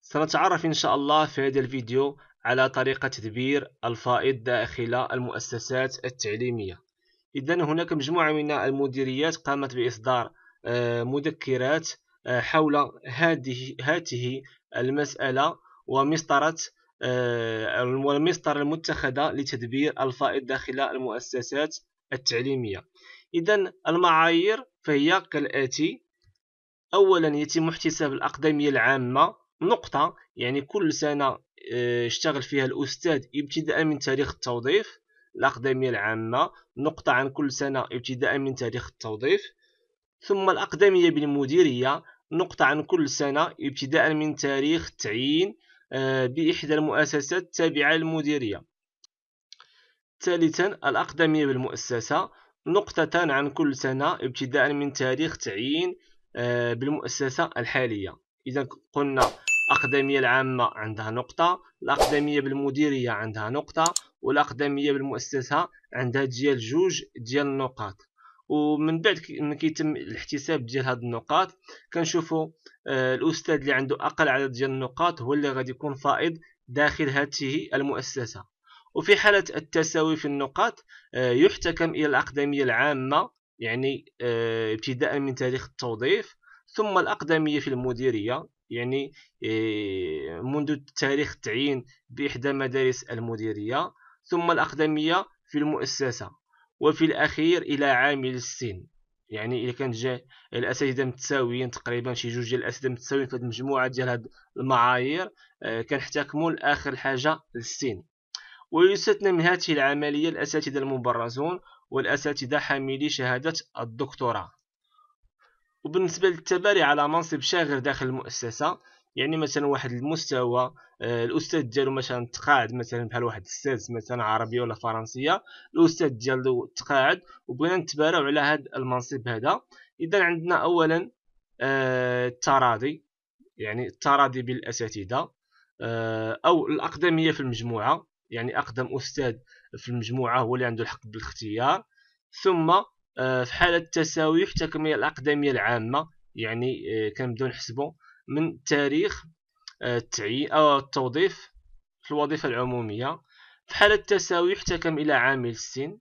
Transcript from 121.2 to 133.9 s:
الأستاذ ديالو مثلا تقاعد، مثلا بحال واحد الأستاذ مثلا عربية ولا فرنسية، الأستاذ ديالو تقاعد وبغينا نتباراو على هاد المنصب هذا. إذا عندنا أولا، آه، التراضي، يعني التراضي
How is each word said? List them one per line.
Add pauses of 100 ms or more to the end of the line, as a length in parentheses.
الأستاذ
ديالو
مثلا
تقاعد،
مثلا
بحال
واحد
الأستاذ
مثلا
عربية
ولا
فرنسية، (320)
الأستاذ
ديالو
تقاعد (260)
وبغينا
نتباراو
على
هاد
المنصب
هذا. (380)
إذا
عندنا
أولا، (500)
آه،
التراضي، (520)
يعني
التراضي